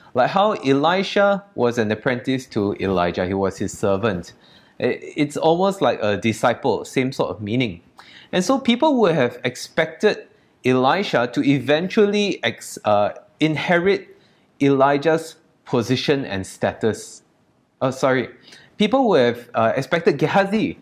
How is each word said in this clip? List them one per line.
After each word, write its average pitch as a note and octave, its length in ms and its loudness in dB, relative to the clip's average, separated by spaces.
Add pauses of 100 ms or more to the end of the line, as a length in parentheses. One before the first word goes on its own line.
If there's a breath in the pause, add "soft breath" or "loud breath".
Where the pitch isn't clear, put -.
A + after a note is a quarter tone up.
(140 loud breath)
like B2+ 160 2
how G3+ 220 2
Elisha F#3 920 2 (100)
was A#2+ 240 0
an G#2+ 140 0
apprentice B2+ 540 -4
to G2+ 340 -2
Elijah. F2+ 460 0
He F#2+ 80 -4
was F#2+ 240 -2
his G2 180 -6
servant. G2 560 -2 (480 soft breath)
I-, A#2+ 180 -2 (180)
it's C#3+ 200 -2
almost F#3 440 0
like A#2+ 220 0
a G#2 140 0
disciple, A#2 680 -2
same C3 280 -4
sort A#2+ 180 -4
of F#2 100 -10
meaning. G#2+ 400 -4 (520 loud breath)
And F#3 120 0
so C4+ 140 2
people C4 380 2
would F#3 180 2
have B2 300 0
expected - 800 -2 (380 soft breath)
Elisha C3 640 2
to C#3+ 140 -4
eventually F#3 1040 2
ex-, - 400 -6
uh, G#2 260 2 (300)
inherit E3+ 760 0 (440 soft breath)
Elijah's C#3+ 760 2 (280)
position C3 600 0
and F#2+ 220 -6
status. - 760 -6 (580)
Oh, C3 100 0
sorry. C3 380 0 (500 loud breath)
People A3 300 2
would D#3+ 120 4
have, A#2+ 340 0
uh, A2+ 220 2
expected E3 420 0
Gehazi, F#3+ 640 0